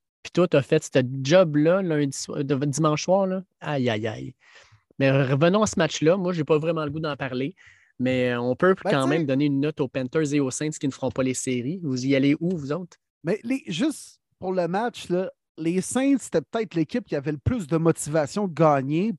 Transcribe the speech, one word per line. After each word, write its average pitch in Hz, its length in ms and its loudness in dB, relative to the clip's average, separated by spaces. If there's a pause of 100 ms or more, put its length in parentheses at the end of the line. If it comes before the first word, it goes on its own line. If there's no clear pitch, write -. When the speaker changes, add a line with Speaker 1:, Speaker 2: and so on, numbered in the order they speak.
(220)
Speaker 1:
puis - 100 -16
toi, 175 160 2
t'as 143 140 4
fait 156 200 2
ce - 180 0 (220)
job-là 160 600 4
lundi 147 340 -2
so-, - 260 -6
de, 143 120 -2 (100)
dimanche 151 400 0
soir, 190 220 2
là. 185 160 -4 (180)
Aïe, 135 300 -2
aïe, 107 180 -2
aïe. 131 260 -10 (640)
Mais 135 120 4
revenons 143 520 4
à 208 40 2
ce - 120 -4
match-là. 160 380 2
Moi, 180 160 -2
j'ai 160 120 -2
pas 156 140 2
vraiment 160 260 -2
le 147 60 -6
goût 160 100 -8
d'en 151 160 -4
parler, 131 380 -6 (440)
mais, 127 340 0
euh, 120 80 -2
on 123 160 0
peut 185 180 4 (100)
Speaker 2:
Ben, 185 60 0
Speaker 1:
quand 139 140 4
Speaker 2:
tu 135 60 2
sais 156 80 2
Speaker 1:
même 160 80 0
donner 135 200 2
une 139 140 0
note 151 200 -2
aux 131 80 -2
Panthers 139 460 -2
et 147 60 2
aux 131 100 0
Saints 151 200 -4
qui 151 180 -6
ne 127 40 -4
feront 127 180 -4
pas 135 120 -2
les 131 120 0
séries. 127 480 -4
Vous 131 240 -4
y 135 100 2
allez 139 240 4
où, 175 160 -2
vous 139 160 -6
autres ? 175 240 -10 (280)
Speaker 2:
Mais 190 200 -2
les... 262 220 -4
juste 220 540 -6 (180)
pour 185 140 -6
le 180 160 0
match, 208 400 -4
là, 180 220 -2 (280)
les 165 220 -2
Saints, 269 380 0
c'était - 240 -2
peut-être 226 320 -6
l'équipe 165 320 -2
qui 165 100 -4
avait 147 160 -2
le 151 60 -4
plus 226 280 -2
de 160 100 0
motivation 160 720 0
de 160 60 -10
gagner 151 640 2